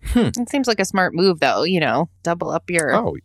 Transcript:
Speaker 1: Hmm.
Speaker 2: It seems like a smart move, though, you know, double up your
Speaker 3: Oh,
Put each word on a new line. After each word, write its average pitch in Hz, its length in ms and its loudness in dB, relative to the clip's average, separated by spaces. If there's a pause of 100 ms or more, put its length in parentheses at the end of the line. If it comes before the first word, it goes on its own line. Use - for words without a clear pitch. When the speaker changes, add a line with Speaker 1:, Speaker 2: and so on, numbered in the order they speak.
Speaker 1:
Hmm. 226 300 2
Speaker 2:
It 240 120 -6
seems 277 180 -2
like 220 140 0
a 190 40 0
smart 185 280 0
move, 180 260 2
though, 117 240 2
you 180 160 0
know, 143 300 0 (120)
double 170 280 -4
up 156 200 -4
your 160 240 0
Speaker 3:
Oh, 202 320 0